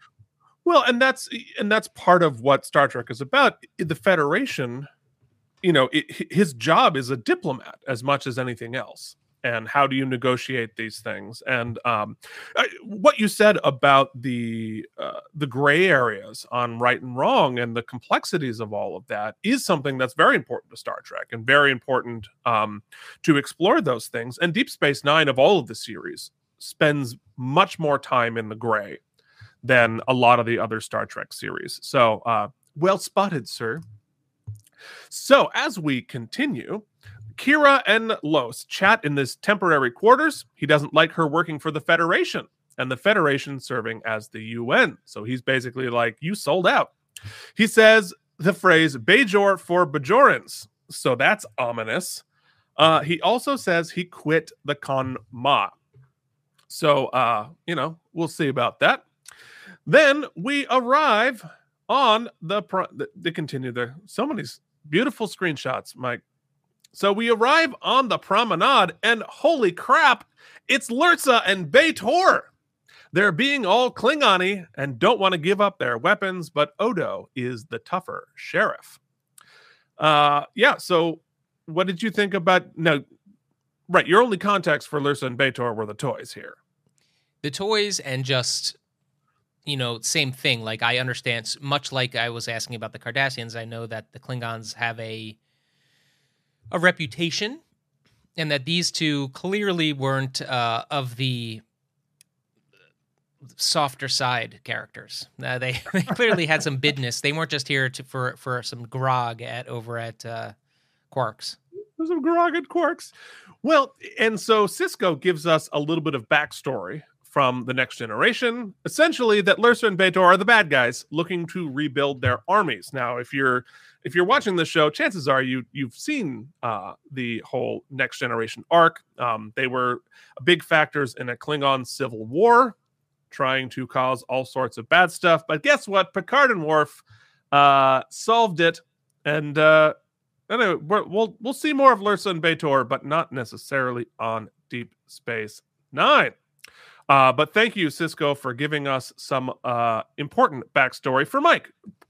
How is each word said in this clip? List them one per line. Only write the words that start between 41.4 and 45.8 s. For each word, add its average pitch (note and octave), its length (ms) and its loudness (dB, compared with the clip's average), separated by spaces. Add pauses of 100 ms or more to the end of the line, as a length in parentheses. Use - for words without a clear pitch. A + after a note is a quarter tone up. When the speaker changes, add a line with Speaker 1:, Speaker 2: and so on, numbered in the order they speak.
Speaker 1:
for D#3+ 120 -6
the D3 100 -6
Federation, E3+ 680 0 (300)
and B2+ 140 -4
the B2+ 60 -6
Federation C#3+ 600 0
serving A2+ 460 -8
as A2 240 -6
the A2 140 -14
U A#2 280 -8
N. G3+ 340 2
So - 180 -16
he's B2 180 -6
basically B2+ 480 -2